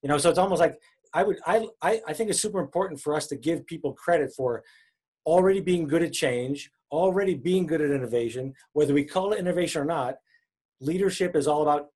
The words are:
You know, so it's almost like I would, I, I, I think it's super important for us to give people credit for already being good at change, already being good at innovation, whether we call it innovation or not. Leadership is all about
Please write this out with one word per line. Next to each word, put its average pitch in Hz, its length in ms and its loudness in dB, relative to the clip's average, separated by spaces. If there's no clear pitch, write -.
You 139 80 -4
know, 147 80 4
so 156 100 4
it's 165 100 4
almost 185 220 2
like - 180 2
I 170 80 2
would, 202 240 0
I, 220 200 2
I, 214 280 0
I 156 40 -6
think 214 160 -4
it's - 120 -2
super 196 200 -4
important 170 400 -4
for 147 140 -2
us - 140 -2
to 143 80 -8
give 147 300 -4
people 147 280 -8
credit 151 420 0
for 120 260 -4
already 185 360 4
being 170 280 0
good 165 140 2
at 170 100 -2
change, 131 580 -2
already 185 440 0
being 175 320 0
good 151 140 0
at 147 100 2
innovation, 123 600 -2
whether 147 180 4
we 143 120 4
call 190 280 -2
it 208 60 -2
innovation 175 420 -2
or 139 60 -2
not. 131 300 -2
Leadership 180 540 0
is 143 140 2
all 151 140 2
about 147 340 2